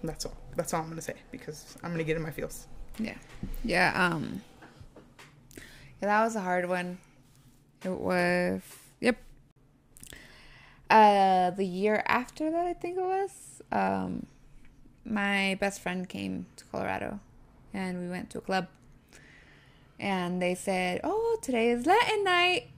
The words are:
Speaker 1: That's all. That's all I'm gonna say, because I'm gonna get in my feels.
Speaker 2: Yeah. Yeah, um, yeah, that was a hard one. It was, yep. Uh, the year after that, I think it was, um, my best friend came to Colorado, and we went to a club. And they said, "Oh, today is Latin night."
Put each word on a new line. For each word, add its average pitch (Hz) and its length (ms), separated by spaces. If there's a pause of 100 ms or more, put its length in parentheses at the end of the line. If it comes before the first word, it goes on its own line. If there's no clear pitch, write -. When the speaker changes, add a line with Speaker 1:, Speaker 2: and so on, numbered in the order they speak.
Speaker 1:
That's 156 220
all. - 120 (180)
That's - 180
all 151 80
I'm 160 80
gonna 165 120
say, - 140 (160)
because - 520
I'm 175 80
gonna 165 120
get 156 140
in 165 60
my 156 80
feels. - 360 (320)
Speaker 2:
Yeah. 220 160 (480)
Yeah, 180 320
um, 175 460 (1600)
yeah, 190 60
that 208 160
was 226 120
a 214 60
hard 180 260
one. 180 300 (880)
It 185 80
was, 180 720 (380)
yep. 240 180 (1700)
Uh, 190 640
the 190 140
year 196 420
after 254 440
that, 339 140
I 349 80
think 349 240
it 370 60
was, 381 580 (100)
um, - 540 (800)
my 202 540
best 196 220
friend 180 280
came - 360 (120)
to - 80
Colorado, - 540 (540)
and 185 280
we 175 80
went 180 220
to - 80
a - 20
club. 185 260 (1300)
And 180 420
they 180 140
said, 185 480
"Oh, 440 380
today 240 300
is 240 140
Latin 427 380
night." 359 540